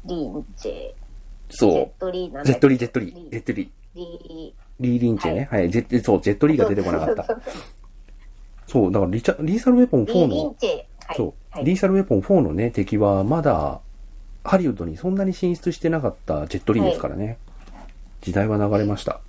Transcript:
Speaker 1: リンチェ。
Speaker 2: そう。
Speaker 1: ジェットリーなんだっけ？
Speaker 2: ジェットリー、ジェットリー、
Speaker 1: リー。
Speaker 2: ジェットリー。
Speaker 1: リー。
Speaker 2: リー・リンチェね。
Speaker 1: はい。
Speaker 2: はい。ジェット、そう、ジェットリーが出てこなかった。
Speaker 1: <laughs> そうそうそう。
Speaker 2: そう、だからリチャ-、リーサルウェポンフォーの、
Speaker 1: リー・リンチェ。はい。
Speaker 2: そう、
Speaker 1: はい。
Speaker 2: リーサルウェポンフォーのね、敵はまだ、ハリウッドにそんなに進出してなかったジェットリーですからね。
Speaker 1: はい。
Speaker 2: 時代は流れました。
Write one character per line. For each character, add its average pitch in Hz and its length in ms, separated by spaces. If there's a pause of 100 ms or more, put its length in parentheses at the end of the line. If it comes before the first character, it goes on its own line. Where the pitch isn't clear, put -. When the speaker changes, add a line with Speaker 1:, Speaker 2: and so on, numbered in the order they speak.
Speaker 1:
リ 165 220
ン 123 180 (100)
チ 110 140
ェ。 - 220 (580)
Speaker 2:
そ - 200
う。 - 20
Speaker 1:
ジ 78 60
ェ 65 60
ッ - 60 (100)
ト 185 120
リ 180 180
ー - 20
な 135 100
ん - 20
だ - 20
っ - 0
け？ 135 60
Speaker 2:
ジ - 20
ェ - 40
ッ - 20
ト 143 80
リ 131 80
ー、 123 40
ジ 120 60
ェ - 20
ッ - 40
ト 131 80
リ 107 80
ー、 85 80
Speaker 1:
リ - 60
ー。 160 100
Speaker 2:
ジ 113 60
ェ - 20
ッ - 40
ト - 100
リ 98 100
ー。 - 60 (260)
Speaker 1:
リ 170 600
ー。 - 40 (200)
Speaker 2:
リ 123 180
ー・ 117 40
リ 120 100
ン 110 60
チ - 100
ェ 80 60
ね。 117 180
Speaker 1:
は 117 60
い。 - 40
Speaker 2:
は 87 40
い。 87 60
ジ 110 80
ェ - 80
ッ 123 120
ト、 101 40
そ 107 140
う、 87 40
ジ 101 100
ェ - 40
ッ - 20
ト 147 100
リ 156 80
ー - 20
が 117 120
出 101 60
て 101 80
こ 90 80
な 82 80
か 80 120
っ - 40
た。 - 80
Speaker 1:
<laughs> - 20
そ - 80
う - 100
そ - 80
う - 20
そ - 60
う。 - 40 (1040)
Speaker 2:
そ 113 200
う、 90 40
だ 101 80
か 98 60
ら 87 60
リ 110 100
チ - 100
ャ-、 - 40 (100)
リ 175 100
ー 233 40
サ 254 120
ル 240 60
ウ 247 60
ェ 247 40
ポ 151 100
ン 113 80
フ 214 80
ォ - 20
ー 247 60
の、 151 60
Speaker 1:
リ - 60
ー・ - 20
リ 311 80
ン 302 120
チ - 120
ェ。 - 20 (380)
は - 60
い。 - 40
Speaker 2:
そ - 60
う、 - 100 (160)
Speaker 1:
は - 120
い。 131 40
Speaker 2:
リ 160 80
ー - 20
サ 190 120
ル 190 80
ウ - 20
ェ 196 60
ポ 160 120
ン 98 60
フ 196 140
ォ - 40
ー - 20
の 78 120
ね、 110 180
敵 104 260
は 101 260
ま 147 180
だ、 80 400 (600)
ハ - 140
リ 180 100
ウ 127 40
ッ 107 40
ド 87 100
に 82 120
そ 185 120
ん 190 60
な 196 80
に 190 100
進 175 220
出 175 160
し - 80
て 170 100
な 165 120
か 123 80
っ - 60 (100)
た 76 220
ジ 98 100
ェ - 40
ッ - 20
ト 107 100
リ 107 80
ー - 20
で 90 100
す 78 60
か - 80
ら 73 80
ね。 107 220 (360)
Speaker 1:
は - 80
い。 - 40 (360)
Speaker 2:
時 92 120
代 101 140
は 107 100
流 104 200
れ 104 80
ま 104 120
し - 60
た。 - 260